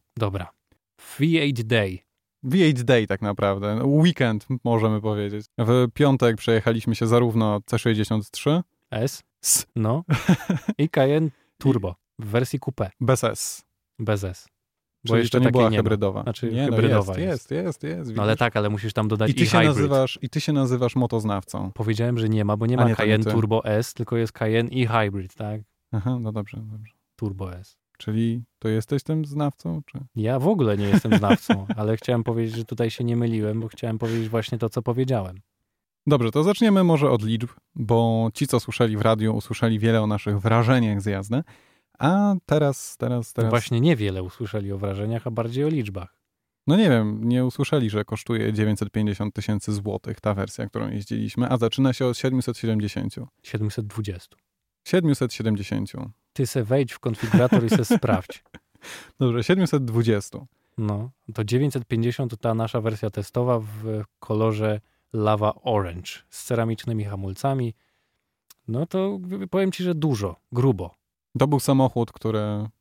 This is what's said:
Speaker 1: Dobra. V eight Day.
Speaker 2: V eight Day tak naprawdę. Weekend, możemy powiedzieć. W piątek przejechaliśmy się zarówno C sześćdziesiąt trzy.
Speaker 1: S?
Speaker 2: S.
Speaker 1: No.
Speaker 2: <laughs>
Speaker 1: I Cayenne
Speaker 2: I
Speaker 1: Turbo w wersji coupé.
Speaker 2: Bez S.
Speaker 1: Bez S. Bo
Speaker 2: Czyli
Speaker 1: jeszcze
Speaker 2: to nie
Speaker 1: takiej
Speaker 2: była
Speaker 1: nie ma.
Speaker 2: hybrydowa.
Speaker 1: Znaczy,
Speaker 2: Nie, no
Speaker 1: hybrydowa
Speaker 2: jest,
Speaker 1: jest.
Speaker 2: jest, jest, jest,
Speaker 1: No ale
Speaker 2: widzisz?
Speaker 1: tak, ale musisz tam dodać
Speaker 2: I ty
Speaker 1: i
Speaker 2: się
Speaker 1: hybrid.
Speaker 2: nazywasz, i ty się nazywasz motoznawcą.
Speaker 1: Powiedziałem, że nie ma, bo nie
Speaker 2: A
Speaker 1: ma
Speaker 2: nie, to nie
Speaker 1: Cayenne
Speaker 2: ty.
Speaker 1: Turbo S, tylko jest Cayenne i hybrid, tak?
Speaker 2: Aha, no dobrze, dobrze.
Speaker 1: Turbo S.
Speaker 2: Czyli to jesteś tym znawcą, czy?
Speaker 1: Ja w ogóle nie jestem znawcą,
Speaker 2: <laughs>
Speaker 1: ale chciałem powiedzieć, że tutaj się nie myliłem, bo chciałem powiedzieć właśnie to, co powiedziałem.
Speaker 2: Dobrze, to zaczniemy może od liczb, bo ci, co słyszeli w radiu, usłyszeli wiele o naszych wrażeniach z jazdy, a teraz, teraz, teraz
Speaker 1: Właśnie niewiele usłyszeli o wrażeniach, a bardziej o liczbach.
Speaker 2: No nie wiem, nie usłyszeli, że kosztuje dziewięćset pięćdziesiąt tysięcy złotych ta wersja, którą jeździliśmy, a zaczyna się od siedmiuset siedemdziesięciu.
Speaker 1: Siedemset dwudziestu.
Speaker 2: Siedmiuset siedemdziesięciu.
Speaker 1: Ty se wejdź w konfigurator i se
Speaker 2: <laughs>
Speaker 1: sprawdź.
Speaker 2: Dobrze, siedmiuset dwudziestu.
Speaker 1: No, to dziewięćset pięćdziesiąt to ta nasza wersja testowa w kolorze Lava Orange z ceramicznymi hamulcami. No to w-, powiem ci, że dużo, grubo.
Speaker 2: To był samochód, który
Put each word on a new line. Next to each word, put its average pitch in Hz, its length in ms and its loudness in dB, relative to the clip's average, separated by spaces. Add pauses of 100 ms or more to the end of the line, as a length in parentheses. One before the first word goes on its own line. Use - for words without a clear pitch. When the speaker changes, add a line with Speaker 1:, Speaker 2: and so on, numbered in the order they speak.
(160)
Speaker 1:
Dobra. 95 340 -4 (680)
V 139 60 2
eight 147 380 2
Day. 107 360 0 (440)
Speaker 2:
V 135 160 0
eight 151 240 4
Day 117 240 4
tak 98 160 -2
naprawdę. 101 600 0
Weekend, 139 640 2 (180)
możemy 110 360 2
powiedzieć. 104 460 -4 (120)
W 120 360 4
piątek 127 420 4
przejechaliśmy 113 580 2
się 117 120 -2
zarówno 110 600 2
C 117 120 -2
sześćdziesiąt 107 520 0
trzy. 160 320 0 (280)
Speaker 1:
S? 120 320 -4 (220)
Speaker 2:
S. - 220 0 (100)
Speaker 1:
No. 117 280 0 (340)
Speaker 2:
<laughs> - 400 -4
Speaker 1:
I 151 100 0
Cayenne 147 400 2
Speaker 2:
I - 20 -4 (280)
Speaker 1:
Turbo 107 360 0 (240)
w 113 80 -10
wersji 123 340 -2
coupé. 113 300 -6 (100)
Speaker 2:
Bez 123 240 2
S. - 400 -4 (340)
Speaker 1:
Bez 104 260 -2
S. 90 240 -10 (560)
Bo 117 40 -6
Speaker 2:
Czyli 113 120 4
Speaker 1:
jeszcze 120 180 2
Speaker 2:
to 123 40 6
nie 127 40 6
Speaker 1:
takiej 117 120 4
Speaker 2:
była 113 120 6
Speaker 1:
nie 107 80 2
ma. 113 40 2
Speaker 2:
hybrydowa. 104 400 0
Speaker 1:
Znaczy, 113 300 -4
Speaker 2:
Nie, 131 140 0
no 120 100 0
Speaker 1:
hybrydowa 104 420 2
Speaker 2:
jest, - 20 -2
Speaker 1:
jest. 170 300 -4
Speaker 2:
jest, 165 320 -4
jest, 165 160 -6
jest, 120 180 -8
Speaker 1:
No 104 60 0
ale 107 100 2
Speaker 2:
widzisz? 110 60 0
Speaker 1:
tak, 120 180 0
ale 104 140 0
musisz 104 220 -4
tam 107 160 0
dodać 107 220 2
Speaker 2:
I 110 40 2
ty - 80 2
Speaker 1:
i - 40 4
Speaker 2:
się - 120 4
Speaker 1:
hybrid. 135 180 6
Speaker 2:
nazywasz, 135 460 2
i 127 60 -6
ty 151 120 -2
się 156 120 -2
nazywasz 127 440 0
motoznawcą. 104 800 -2
Speaker 1:
Powiedziałem, 113 440 -2
że 113 100 0
nie 110 160 2
ma, 104 120 0
bo 113 100 -2
nie 123 120 2
Speaker 2:
A 123 40 6
Speaker 1:
ma 120 60 6
Speaker 2:
nie, 110 80 2
to 113 60 0
nie 107 40 4
Speaker 1:
Cayenne 110 180 4
Speaker 2:
ty. 107 80 0
Speaker 1:
Turbo 110 320 2
S, 110 300 0
tylko 120 220 -4
jest 113 160 -2
Cayenne 117 400 0
i 127 140 0
hybrid, 101 480 -2
tak? 107 260 -8 (320)
Speaker 2:
Aha, 123 280 -2
no 110 120 -6
dobrze, 107 240 -8 (160)
dobrze. 110 200 -16 (240)
Speaker 1:
Turbo 95 380 -6
S. 92 220 -18 (220)
Speaker 2:
Czyli 113 440 -2 (160)
to 113 100 -4
jesteś 113 340 -2
tym 156 220 -2
znawcą, 147 600 -6
czy? - 120 -14 (180)
Speaker 1:
Ja 117 220 0
w 143 100 2
ogóle 127 300 4
nie 104 100 0
jestem 165 300 4
znawcą, 104 480 2
Speaker 2:
<laughs> 117 100 -4
Speaker 1:
ale 107 200 0
chciałem 117 280 -2
powiedzieć, 113 320 -2
że 113 80 -4
tutaj 113 260 -2
się 123 140 -6
nie 120 120 0
myliłem, 113 440 -2
bo 110 80 -6
chciałem 113 300 -6
powiedzieć 113 300 -2
właśnie 113 300 -4
to, 113 100 -2
co 117 140 -4
powiedziałem. 117 580 -2 (640)
Speaker 2:
Dobrze, 123 240 2
to 147 140 0
zaczniemy 196 400 4
może 151 260 4
od 117 120 2
liczb, 113 260 -2 (260)
bo 113 600 2
ci, 143 120 -2
co 123 140 2
słyszeli 113 360 0
w 101 60 -2
radiu, 110 340 2
usłyszeli 113 420 -2
wiele 113 240 4
o 107 40 2
naszych 104 340 -2
wrażeniach 113 600 2
z 101 40 -2
jazdy, 104 360 -2 (560)
a 196 360 2 (120)
teraz, 143 500 0
teraz, 120 360 -4
teraz 113 180 0
Speaker 1:
Właśnie 117 300 0
niewiele 107 420 2
usłyszeli 101 500 -6
o 98 60 -6
wrażeniach, 104 480 -4
a 120 40 -6
bardziej 117 340 -4
o 151 40 0
liczbach. 104 480 -6 (500)
Speaker 2:
No 156 100 4
nie 208 140 6
wiem, 110 380 2
nie 123 160 2
usłyszeli, 127 460 0
że 107 140 -2
kosztuje 110 480 -2
dziewięćset 107 380 0
pięćdziesiąt 107 440 -2
tysięcy 107 380 -4
złotych 101 480 -6
ta 104 140 0
wersja, 107 320 -6
którą 110 220 -6
jeździliśmy, 110 600 -4
a 127 60 0
zaczyna 123 360 2
się 131 140 -2
od 123 120 -2
siedmiuset 131 400 -2
siedemdziesięciu. 107 680 -4 (140)
Speaker 1:
Siedemset 107 440 -6
dwudziestu. 101 500 -10 (520)
Speaker 2:
Siedmiuset 151 460 2
siedemdziesięciu. 104 760 -4 (220)
Speaker 1:
Ty 131 140 -2
se 120 180 -2
wejdź 127 280 0
w - 60 -18
konfigurator 123 640 2
i 113 60 0
se 156 180 4
Speaker 2:
<laughs> 247 80 4
Speaker 1:
sprawdź. - 480 -2 (760)
Speaker 2:
Dobrze, 120 260 0
siedmiuset 175 400 2
dwudziestu. 113 640 0 (320)
Speaker 1:
No, 107 320 -4 (240)
to 110 100 -2
dziewięćset 127 400 0
pięćdziesiąt 120 460 -2
to 113 60 -12
ta 113 180 -2
nasza 113 260 -2
wersja 107 300 -4
testowa 123 500 -2
w 107 420 -8 (180)
kolorze 107 600 0 (320)
Lava 107 400 0 (100)
Orange 92 480 -2 (200)
z - 140 -16
ceramicznymi 113 600 -2
hamulcami. 104 720 -4 (920)
No 127 180 -4
to 196 360 -4
w-, 190 260 -8
powiem 190 240 0
ci, 185 120 -6
że 180 100 0
dużo, 117 420 -2 (160)
grubo. 120 420 0 (440)
Speaker 2:
To 135 80 4
był 143 140 2
samochód, 131 520 2
który 110 280 -4 (400)